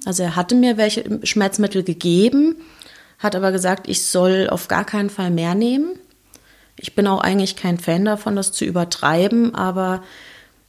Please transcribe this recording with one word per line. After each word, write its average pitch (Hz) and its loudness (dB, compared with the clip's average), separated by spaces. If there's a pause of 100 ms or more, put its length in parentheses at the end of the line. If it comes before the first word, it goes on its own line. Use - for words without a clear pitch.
Also 180 -2
er 170 -4
hatte 180 0
mir 247 4
welche 214 0
Schmerzmittel 196 0
gegeben, 208 2 (640)
hat 208 -2
aber 190 2
gesagt, 185 -2
ich - -2
soll 185 2
auf - -4
gar 185 0
keinen 202 -2
Fall 185 -4
mehr 170 0
nehmen. 269 0 (800)
Ich - -14
bin 202 2
auch 190 0
eigentlich 190 0
kein 175 -2
Fan 175 0
davon, 208 -2
das 196 -4
zu - -4
übertreiben, 175 0
aber 185 -2 (680)